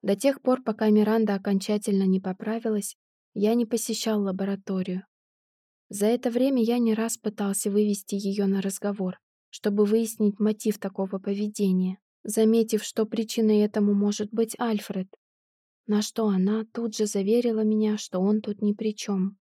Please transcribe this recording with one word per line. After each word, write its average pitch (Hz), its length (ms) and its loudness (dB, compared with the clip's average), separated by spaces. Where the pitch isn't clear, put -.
До 196 160 0
тех 277 240 0
пор, 254 220 0
пока 220 260 0
Миранда 214 460 4
окончательно 196 680 0
не 190 160 2
поправилась, 214 760 -4
я 208 200 2
не 240 120 2
посещал 220 560 -2
лабораторию. 190 840 -4
За 202 160 0
это 247 240 2
время 254 320 2
я 233 160 2
не 226 160 2
раз 226 240 -4
пытался 202 520 -4
вывести 208 440 0
ее 202 320 -2
на 196 160 0
разговор, 196 560 -4
чтобы 208 340 0
выяснить 214 560 0
мотив 214 380 0
такого 196 400 -6
поведения, 196 800 -2
заметив, 220 600 2
что - 200 -2
причиной 220 540 2
этому 208 340 2
может 202 400 0
быть 226 260 -2
Альфред, 208 500 -4
на 208 140 2
что 220 260 -2
она 202 380 2
тут 233 280 -6
же 214 120 -2
заверила 220 580 2
меня, 214 320 2
что 185 240 -4
он 214 220 2
тут 208 180 -6
ни 208 140 0
при 214 200 -4
чем. 196 500 -4